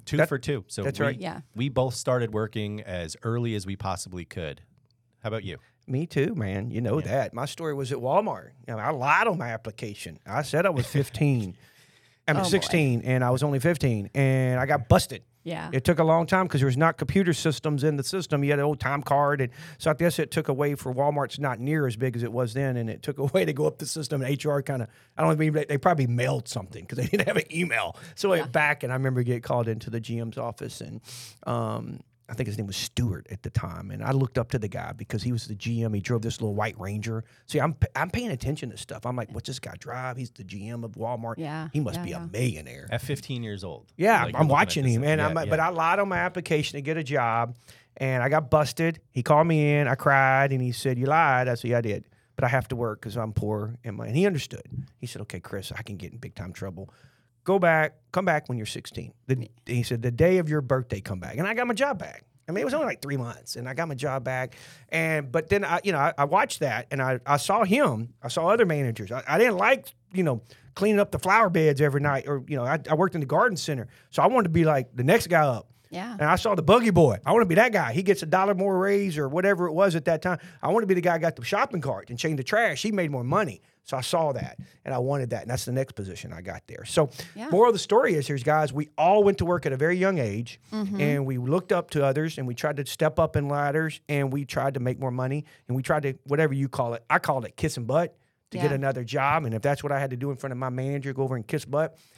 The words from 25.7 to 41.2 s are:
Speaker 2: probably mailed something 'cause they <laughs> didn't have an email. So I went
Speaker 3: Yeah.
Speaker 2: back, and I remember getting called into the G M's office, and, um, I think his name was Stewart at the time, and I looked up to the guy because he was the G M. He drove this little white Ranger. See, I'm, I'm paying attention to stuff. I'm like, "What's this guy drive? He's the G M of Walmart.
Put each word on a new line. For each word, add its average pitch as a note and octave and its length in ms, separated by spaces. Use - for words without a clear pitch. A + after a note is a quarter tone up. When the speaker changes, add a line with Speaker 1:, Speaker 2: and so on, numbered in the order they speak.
Speaker 2:
probably D3+ 280
mailed B2 400
something F#2+ 400
'cause A#2+ 120
they B2+ 80
<laughs> G3 100
didn't - 100
have - 120
an - 140
email. A#2+ 440
So G3+ 140
I F#3 80
went D3+ 120
Speaker 3:
Yeah. - 40
Speaker 2:
back, D3+ 320
and B2 80
I C3 40
remember C3 280
getting A#2+ 180
called A#2+ 240
into A2+ 240
the A#2 80
G A#2 220
M's A2+ 180
office, - 440
and, - 180
um, A#2 540
I - 60
think B2 120
his G#2+ 120
name G2+ 100
was - 80
Stewart - 560
at G2 100
the - 80
time, F2+ 400
and G#2 140
I B2+ 80
looked C3+ 260
up A#2+ 140
to B2+ 80
the G#2 80
guy - 240
because - 320
he B2 80
was A2+ 160
the G#2+ 80
G A#2 260
M. A2+ 100
He G2+ 80
drove A2+ 220
this A#2 180
little G#2+ 140
white G#2+ 240
Ranger. G#2+ 460
See, - 120
I'm, D3 160
I'm D#3 120
paying A#3 220
attention C3 400
to - 60
stuff. - 280
I'm B2 120
like, A2+ 180
"What's A#2+ 140
this C3 100
guy - 220
drive? B2+ 360
He's B2+ 140
the G2+ 140
G G2 240
M A#2 160
of G#2+ 80
Walmart. A2+ 460